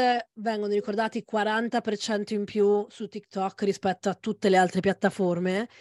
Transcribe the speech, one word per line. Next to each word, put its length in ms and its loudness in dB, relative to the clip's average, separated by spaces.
vengono 380 -4
ricordati 520 -2
quaranta 560 -2
per 180 -4
cento 340 -4
in 120 -2
più 440 2
su 200 -10
TikTok 540 -8
rispetto 460 0
a 60 2
tutte 340 -2
le 80 6
altre 220 4
piattaforme. 920 0